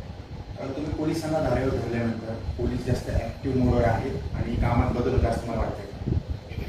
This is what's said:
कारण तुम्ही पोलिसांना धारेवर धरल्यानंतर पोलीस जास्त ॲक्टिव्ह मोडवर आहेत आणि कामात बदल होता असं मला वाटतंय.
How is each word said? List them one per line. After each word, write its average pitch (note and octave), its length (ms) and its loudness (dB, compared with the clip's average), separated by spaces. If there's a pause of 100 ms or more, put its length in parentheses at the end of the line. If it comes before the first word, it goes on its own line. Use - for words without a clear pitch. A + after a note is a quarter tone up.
(580)
कारण C3+ 140 -6
तुम्ही D3+ 220 -6
पोलिसांना D#3 460 0
धारेवर C3 300 2
धरल्यानंतर A2+ 640 0 (240)
पोलीस B2 300 0
जास्त B2+ 220 0
ॲक्टिव्ह B2+ 500 0
मोडवर A#2+ 240 6
आहेत - 520 0
आणि A#2 200 -2
कामात A#2+ 400 4
बदल B2 180 2
होता A#2 160 6
असं A#2 180 -2
मला A2+ 120 -2
वाटतंय. - 560 -2 (540)